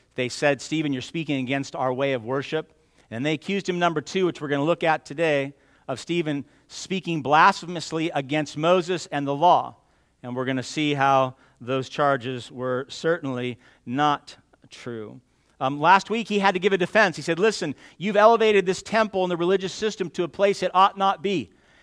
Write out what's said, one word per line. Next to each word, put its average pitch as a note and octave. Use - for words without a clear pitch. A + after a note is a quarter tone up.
they B2
said, C#3+
"Stephen, D#3
you're B2+
speaking D3
against C3+
our C3
way C3+
of A#2+
worship." C#3
And A#2
they D#3
accused F#3+
him, F3+
number E3+
two, F#3
which -
we're D3+
gonna C#3+
look E3
at D#3
today, C#3+
of C3+
Stephen D#3
speaking E3+
blasphemously E3
against D3
Moses E3+
and C#3+
the C#3
law. C#3+
And B2
we're B2+
gonna C3
see D3
how C3+
those B2+
charges C3
were B2
certainly C3
not C#3+
true. A#2+
Um, C#3+
last F3+
week, A3
he G#3
had G3
to F#3
give F#3+
a G3
defense. F#3
He D#3
said, E3
"Listen, F#3
you've F3+
elevated G#3+
this F3+
temple G3+
and F3+
the F3
religious F3+
system G3+
to F3
a E3
place G3+
it F3+
ought G3
not F#3+
be." E3+